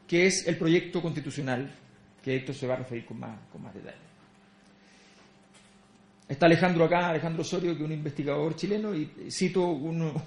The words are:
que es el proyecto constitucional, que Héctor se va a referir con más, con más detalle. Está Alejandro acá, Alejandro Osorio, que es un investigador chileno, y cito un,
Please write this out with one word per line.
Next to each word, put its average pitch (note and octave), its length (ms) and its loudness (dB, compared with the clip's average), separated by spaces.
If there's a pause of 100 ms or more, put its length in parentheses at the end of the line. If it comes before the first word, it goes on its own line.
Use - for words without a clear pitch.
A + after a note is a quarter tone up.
que F3 180 4
es F#3 220 2
el E3+ 100 2
proyecto F3 440 2
constitucional, C3+ 680 -4 (540)
que C3 120 -2
Héctor C3+ 200 -4
se C3 120 -6
va B2+ 80 0
a - 20 -2
referir B2 280 -10
con A2+ 140 -12
más, A2+ 180 -10 (140)
con - 100 -16
más - 120 -16
detalle. - 240 -16 (2250)
Está C#3+ 160 4
Alejandro E3 400 6
acá, F3 240 4
Alejandro E3 320 -2
Osorio, F3 340 -2
que C#3+ 40 -4
es D3+ 60 -4
un D#3 60 -4
investigador D3+ 640 -2
chileno, G#3 400 -2
y D3+ 140 -4 (200)
cito F3+ 380 2
un, E3 460 -2 (140)